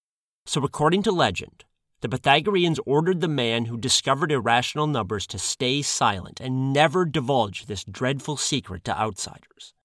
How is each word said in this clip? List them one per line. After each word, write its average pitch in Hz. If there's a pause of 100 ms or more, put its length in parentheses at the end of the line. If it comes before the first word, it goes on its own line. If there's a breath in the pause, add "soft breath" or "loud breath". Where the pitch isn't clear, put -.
(460)
So 143
according 160
to 220
legend, 135 (380)
the 117
Pythagoreans 156
ordered 160
the 180
man 117
who 117
discovered 135
irrational 123
numbers 107
to -
stay 131
silent -
and 131
never 160
divulge 127
this 104
dreadful 131
secret 95
to 95
outsiders. - (100)